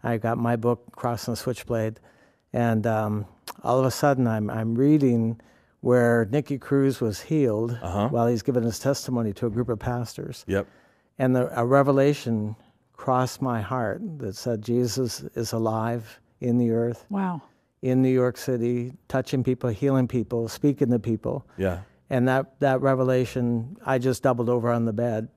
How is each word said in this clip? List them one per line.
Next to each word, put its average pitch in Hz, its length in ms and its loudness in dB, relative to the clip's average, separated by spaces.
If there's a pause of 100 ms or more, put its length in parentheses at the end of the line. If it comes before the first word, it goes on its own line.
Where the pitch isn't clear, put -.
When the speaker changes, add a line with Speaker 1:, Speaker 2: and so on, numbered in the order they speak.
Speaker 1:
I 120 140 -2
got 113 220 -2
my 117 180 0
book, 117 360 -2
Cross 120 360 -6
and 117 80 -4
the - 40 -10
Switchblade. 113 600 -4 (520)
And, 113 340 0
um, 107 400 0 (360)
all 123 160 2
of 131 60 2
a 127 60 2
sudden, 131 360 2
I'm, 110 220 0
I'm 113 260 -2
reading 123 680 4 (400)
where 120 500 4
Nicky 143 260 -2
Cruz 135 440 2
was 110 200 -2
healed 120 640 0
Speaker 2:
Uh-huh. 101 260 0
Speaker 1:
while 120 180 2
he's 120 160 2
giving 123 200 2
his 117 160 -2
testimony 123 560 -2
to 123 120 -4
a 110 40 0
group 117 180 -2
of 110 100 -2
pastors. - 680 -6
Speaker 2:
Yep. 98 180 0 (520)
Speaker 1:
And 127 180 2
the, 127 220 0
a 117 80 2
revelation 135 920 2 (400)
crossed 127 460 0
my 120 180 -2
heart 113 400 -4 (180)
that 101 160 -8
said, 113 280 -4
"Jesus 120 580 -2 (140)
is 113 180 -6
alive 110 680 -4 (200)
in 120 180 0
the 117 120 2
earth." 117 400 -2
Speaker 3:
Wow. 185 320 -4 (400)
Speaker 1:
In 131 180 2
New 131 80 4
York 123 300 2
City, 120 560 -2 (140)
touching 131 360 -2
people, 127 240 0
healing 131 400 2
people, 117 400 -2
speaking 135 420 0
to 120 80 4
people. 113 480 -4 (120)
Speaker 2:
Yeah. 92 220 -2 (280)
Speaker 1:
And 127 200 2
that, 135 320 0
that 131 200 2
revelation, 127 1040 0
I 135 140 2
just 127 240 0
doubled 123 260 2
over 120 220 0
on 117 160 0
the 113 60 -2
bed 113 440 -2